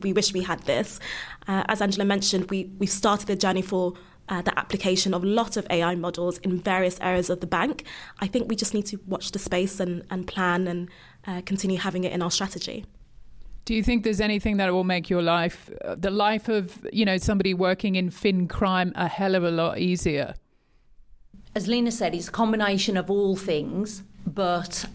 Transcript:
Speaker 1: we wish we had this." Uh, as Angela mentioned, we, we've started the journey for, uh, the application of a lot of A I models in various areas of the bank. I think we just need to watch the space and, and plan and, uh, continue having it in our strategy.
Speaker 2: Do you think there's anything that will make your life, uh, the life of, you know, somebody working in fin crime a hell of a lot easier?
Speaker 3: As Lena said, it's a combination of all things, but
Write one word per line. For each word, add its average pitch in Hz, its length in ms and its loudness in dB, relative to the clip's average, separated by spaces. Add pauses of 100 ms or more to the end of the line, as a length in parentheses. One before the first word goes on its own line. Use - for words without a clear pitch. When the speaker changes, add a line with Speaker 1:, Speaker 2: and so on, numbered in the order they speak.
Speaker 1:
we 190 120 0
wish 190 200 2
we 185 100 0
had 180 220 -4
this." 139 340 0 (480)
Uh, 196 220 0
as 214 120 0
Angela 196 240 2
mentioned, 196 460 2
we, 190 140 -2 (140)
we've 196 120 0
started 208 380 2
the 196 80 0
journey 185 260 2
for, 185 300 0 (360)
uh, 180 140 -2
the - 160 0
application 190 560 0
of 175 80 0
a 185 60 0
lot 220 280 0
of 196 140 -2
A 170 140 2
I 175 100 2
models 175 440 -2
in 180 200 0
various 185 420 0
areas 180 300 0
of 180 80 0
the 180 80 -6
bank. 180 380 0 (340)
I 202 80 -2
think 233 220 -2
we 220 80 0
just - 180 -2
need 208 120 0
to 202 100 -6 (100)
watch - 240 -4
the 196 80 -6
space 185 400 0
and, 180 320 -2
and 180 160 -4
plan 180 400 2
and, 175 220 -4 (400)
uh, 180 180 -6
continue 190 320 0
having 180 240 -2
it 180 100 -2
in 180 100 -2
our 175 100 0
strategy. - 540 -4 (800)
Speaker 2:
Do 226 100 -2
you 220 100 2
think 240 180 4
there's 214 180 2
anything 208 360 2
that 190 160 2
will 185 100 4
make 180 260 0
your 175 140 2
life, 170 480 0 (140)
uh, 90 100 -4
the 190 160 -2
life 208 380 2
of, 202 440 -2
you 220 120 2
know, 190 120 4
somebody 190 380 2
working 185 400 2
in 180 160 0
fin 180 380 2
crime 185 480 2
a 175 100 0
hell 190 300 2
of 175 80 2
a 170 80 2
lot 165 260 2
easier? 170 560 2 (1200)
Speaker 3:
As 190 140 -2
Lena 240 240 2
said, 180 200 0
it's 170 140 -4
a - 60 -10
combination 208 640 2
of 180 120 0
all 196 280 4
things, 190 680 -2 (240)
but 175 580 0 (100)